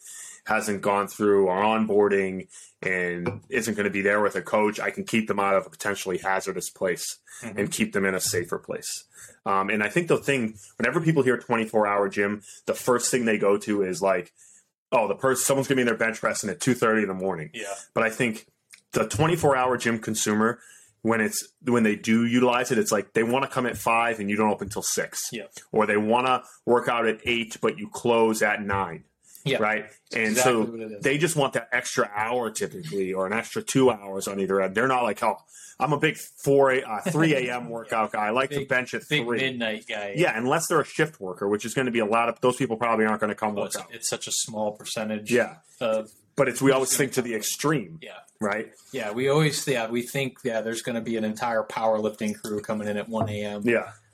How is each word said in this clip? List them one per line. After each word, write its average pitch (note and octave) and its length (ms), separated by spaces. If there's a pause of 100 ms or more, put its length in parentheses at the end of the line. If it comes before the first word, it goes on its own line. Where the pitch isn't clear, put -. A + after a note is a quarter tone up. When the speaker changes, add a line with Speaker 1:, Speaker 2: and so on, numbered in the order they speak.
(460)
Speaker 1:
hasn't G#2 360
gone G2+ 260
through G2+ 400
our F#2 140
onboarding G2+ 880 (340)
and F2+ 680
isn't A2+ 280
gonna G2+ 140
be G2 120
there G2+ 180
with G2 160
a F#2 60
coach, G#2+ 360
I G2+ 120
can G2 140
keep A2 220
them G2+ 140
out G2 160
of F#2 100
a - 40
potentially F#2+ 480
hazardous F#2+ 520
place - 480 (240)
Speaker 2:
Mm-hmm. G#2 160
Speaker 1:
and G2+ 140
keep A2 220
them G2 100
in F#2+ 100
a F2+ 60
safer F2 380
place." - 460 (420)
Um, G2 240
and G#2+ 120
I G#2 60
think F3 200
the C#3+ 100
thing, A#2+ 380 (200)
whenever C3 240
people D#3 240
hear B2+ 140
twenty-four A2 480
hour G2+ 240
gym, G2+ 320 (240)
the F#2+ 80
first A#2+ 360
thing B2 140
they A2 140
go G2+ 200
to G#2 240
is F#2 200
like, F#2 300 (600)
"Oh, A2+ 160
the G2 80
person, C3 280
someone's C3+ 220
gonna C3+ 100
be B2+ 60
in A#2+ 40
their A2+ 100
bench A2+ 240
pressing G#2+ 300
at F2 100
two B2+ 140
thirty A2 280
in G2 60
the F#2+ 60
morning." F#2 400
Speaker 2:
Yeah. G#2 180 (220)
Speaker 1:
But A2+ 100
I A2 60
think A2 360 (460)
the A2 160
twenty-four D#3 480
hour B2+ 200
gym A#2 220
consumer, A2 640 (420)
when A2+ 180
it's, G#2 280 (160)
when A#2+ 180
they G#2 140
do A2+ 280
utilize B2 460
it, A#2 80
it's G#2+ 140
like G#2 200
they A2+ 120
wanna C3 240
come B2+ 180
at A2 100
five A#2 440
and G2+ 100
you G#2 60
don't G#2+ 160
open G2 160
till G2 140
six. - 500
Speaker 2:
Yeah. A2 140 (260)
Speaker 1:
Or A2 120
they G#2 120
wanna B2 480 (200)
work A#2 240
out A#2 200
at A2 160
eight, A#2 360
but A2+ 180
you G2+ 100
close A2+ 540
at G#2 200
nine. G2 420 (400)
Speaker 2:
Yeah. C3 140
Speaker 1:
Right? G#2+ 280 (280)
And A2+ 140
Speaker 2:
Exactly B2 240
Speaker 1:
so A2+ 80 (100)
Speaker 2:
what A2+ 100
it A2 120
is. G2+ 100
Speaker 1:
they C#3+ 160
just D#3+ 180
want C3+ 180
that A#2 180
extra B2 420
hour A2+ 360
typically, F#2+ 600
or F#2+ 140
an F#2+ 80
extra A2+ 260
two C3 300
hours G2 380
on G2 120
either G2 220
end. F#2+ 140
They're B2 120
not B2+ 140
like, G#2+ 200
"Oh, G#2+ 140 (420)
I'm C#3 140
a C3+ 60
big D3+ 180
four C#3 560
a, C3 80
uh, A2 200 (100)
three D#3 240
A B2 200
M A#2+ 140
Speaker 2:
<laughs> A#2 80
Speaker 1:
workout A2+ 360
guy. G#2+ 160
I - 20
like C3 180
Speaker 2:
Big, C#3+ 120
Speaker 1:
to C3+ 60
bench B2+ 280
at A2+ 160
Speaker 2:
big D3 160
Speaker 1:
three." A#2+ 140
Speaker 2:
midnight A#2 460
guy. G#2 300
Speaker 1:
Yeah, D#3 220
unless C#3 300
they're E3 120
a B2 60
shift - 340
worker, F#2+ 280
which G#2 180
is A2 80
gonna C3 160
be A2+ 80
a G#2+ 80
lot A#2 240
of, - 100
those B2 160
people A2+ 220
probably A2+ 260
aren't G#2+ 160
gonna G#2 140
come G#2+ 240
Speaker 2:
Oh, G2 40
Speaker 1:
work G2 40
Speaker 2:
it's, F#2+ 100
Speaker 1:
out. G2 160
Speaker 2:
it's A#2 160
such - 200
a G#2+ 40
small G#2+ 400
percentage G#2+ 580
Speaker 1:
Yeah. A2 260 (220)
Speaker 2:
of A2 320 (260)
Speaker 1:
But C3 120
it's, A#2+ 140
we C3+ 100
always C3 180
Speaker 2:
who's - 60
Speaker 1:
think C3+ 160
to C3 80
Speaker 2:
gonna A#2 80
Speaker 1:
the - 60
Speaker 2:
come. A2 60
Speaker 1:
extreme. G#2 600
Speaker 2:
Yeah. A#2+ 120 (280)
Speaker 1:
Right? G#2+ 320 (200)
Speaker 2:
Yeah, A2+ 200
we B2+ 160
always, D3+ 400
yeah, A#2 220
we A#2+ 120
think, C3 400
yeah, A2+ 200
there's A2+ 200
gonna A#2 200
be A2+ 160
an A2 60
entire A2 400
powerlifting A2 760
crew G#2 220
coming G#2+ 260
in G#2 80
at G2+ 140
one A2 180
A G#2 160
M. G#2 200
Speaker 1:
Yeah. A#2 260 (240)